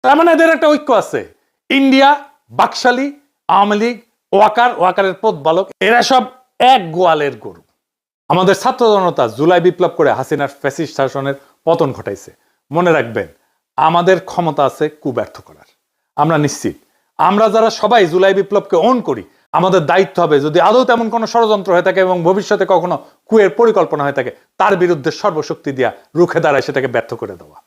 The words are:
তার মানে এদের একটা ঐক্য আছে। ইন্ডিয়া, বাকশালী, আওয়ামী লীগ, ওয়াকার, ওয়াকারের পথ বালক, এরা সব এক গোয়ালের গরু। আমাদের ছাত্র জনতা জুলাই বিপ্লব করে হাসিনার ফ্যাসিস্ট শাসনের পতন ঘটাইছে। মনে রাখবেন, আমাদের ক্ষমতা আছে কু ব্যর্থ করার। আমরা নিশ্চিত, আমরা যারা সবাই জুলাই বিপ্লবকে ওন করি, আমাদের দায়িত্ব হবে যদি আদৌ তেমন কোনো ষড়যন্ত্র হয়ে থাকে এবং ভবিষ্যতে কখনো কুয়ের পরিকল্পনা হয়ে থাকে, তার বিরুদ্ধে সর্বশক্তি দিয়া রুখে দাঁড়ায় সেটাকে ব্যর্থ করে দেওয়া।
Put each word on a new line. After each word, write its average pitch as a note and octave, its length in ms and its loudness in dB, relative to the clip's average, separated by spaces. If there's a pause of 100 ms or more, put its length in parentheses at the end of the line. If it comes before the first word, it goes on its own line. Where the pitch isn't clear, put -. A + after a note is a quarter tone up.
তার C4+ 140 4
মানে E4+ 160 4
এদের E4 180 4
একটা D#4+ 180 0
ঐক্য D4 240 0
আছে। C#3+ 420 -2 (360)
ইন্ডিয়া, C4+ 540 2 (260)
বাকশালী, B3 640 -2 (360)
আওয়ামী G#3 280 2
লীগ, A3+ 240 -4 (320)
ওয়াকার, G#3+ 460 2
ওয়াকারের F3+ 420 0
পথ A3 140 0
বালক, D#3+ 360 -2 (100)
এরা A3+ 220 2
সব B3+ 200 2 (360)
এক A#3+ 340 2
গোয়ালের D#3 440 0
গরু। F2+ 260 -18 (680)
আমাদের F#3 320 2
ছাত্র B3+ 200 -2 (120)
জনতা E3+ 340 0
জুলাই D#3 320 2
বিপ্লব F3 380 0
করে D3 200 2
হাসিনার C#3 320 -4 (100)
ফ্যাসিস্ট D3 360 -6
শাসনের C#3 400 -4 (280)
পতন E3 280 0
ঘটাইছে। - 380 -12 (400)
মনে F3 220 0
রাখবেন, A2+ 360 -4 (500)
আমাদের F3 380 2 (140)
ক্ষমতা D3+ 340 -2
আছে C3+ 200 -2 (180)
কু D3 100 -6
ব্যর্থ - 280 -8
করার। - 280 -20 (480)
আমরা D#3 220 0
নিশ্চিত, C#3+ 380 -4 (420)
আমরা G#3 360 2
যারা A3+ 160 2
সবাই G#3+ 360 0
জুলাই F#3 280 2
বিপ্লবকে G3 420 -2
ওন B3 200 2 (120)
করি, A#2 140 -6 (360)
আমাদের F3+ 280 2
দায়িত্ব F#3 380 0
হবে D3+ 160 2
যদি D3+ 200 -2
আদৌ G#3+ 240 4
তেমন A#3 300 0
কোনো A3 120 -4
ষড়যন্ত্র G#3+ 480 0
হয়ে F3 140 2
থাকে F#3+ 120 0
এবং F#3 160 0 (120)
ভবিষ্যতে G3+ 400 0
কখনো F3+ 280 0 (300)
কুয়ের G#3 240 4
পরিকল্পনা F#3+ 540 0
হয়ে C#3 140 -4
থাকে, B2 120 -6 (260)
তার G3 200 2
বিরুদ্ধে E3 340 -2 (100)
সর্বশক্তি D#3 520 -6
দিয়া B2 180 -2 (240)
রুখে E3 260 0
দাঁড়ায় C#3+ 260 0
সেটাকে C3+ 280 -4
ব্যর্থ - 200 -4
করে G2+ 260 -10
দেওয়া। - 260 -20